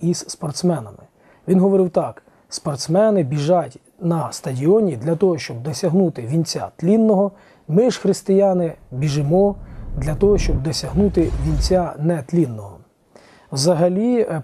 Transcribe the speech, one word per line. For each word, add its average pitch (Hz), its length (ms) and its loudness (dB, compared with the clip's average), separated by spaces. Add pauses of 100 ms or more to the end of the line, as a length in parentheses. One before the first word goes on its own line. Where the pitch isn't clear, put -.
із 170 160 0
спортсменами. 143 880 -6 (440)
Він 175 120 4
говорив 190 300 2
так: 143 340 -4 (260)
"Спортсмени 180 760 0
біжать 147 560 -2 (220)
на 165 300 -2
стадіоні 156 640 0
для 151 180 -2
того, 175 220 2
щоб 120 260 -10
досягнути 160 580 0
вінця 127 540 -4
тлінного. 202 560 2 (360)
Ми 214 240 4
ж, - 80 -4
християни, 190 760 2 (180)
біжимо 151 640 0 (420)
для 147 180 -4
того, 202 220 4
щоб - 260 0
досягнути 165 640 0 (180)
вінця 160 520 0
нетлінного". 143 800 -2 (760)
Взагалі, 180 680 2
е, 156 240 -2